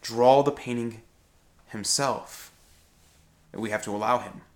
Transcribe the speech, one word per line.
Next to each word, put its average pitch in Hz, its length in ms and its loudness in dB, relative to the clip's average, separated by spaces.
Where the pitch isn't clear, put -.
draw 123 400 6
the 165 100 2
painting 117 500 -6
himself. - 840 -4
We 110 160 -6
have 104 140 -4
to 104 120 -6
allow 110 240 0
him. - 220 -14